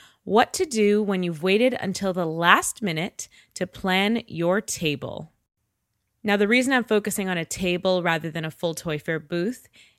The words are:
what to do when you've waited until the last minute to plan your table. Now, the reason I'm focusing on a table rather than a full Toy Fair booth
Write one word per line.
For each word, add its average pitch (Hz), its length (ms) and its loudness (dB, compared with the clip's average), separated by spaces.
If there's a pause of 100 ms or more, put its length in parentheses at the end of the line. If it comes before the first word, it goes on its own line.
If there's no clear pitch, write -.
(240)
what 202 300 2
to 370 100 0
do 214 360 2
when 196 220 0
you've 165 220 -4
waited 220 300 4
until 190 380 -4
the 175 140 -2
last 170 560 2
minute 170 460 -4 (260)
to 180 140 -6
plan 196 580 0
your 170 340 0
table. 147 680 -6 (920)
Now, 208 120 2
the 202 120 4
reason 247 240 4
I'm 254 100 2
focusing 208 460 0
on 180 100 -2
a 165 60 -4
table 180 580 0
rather 165 300 0
than 160 120 -6
a 160 60 -6
full 165 240 -6
Toy 151 240 -6
Fair 160 220 -4
booth 175 480 -6 (300)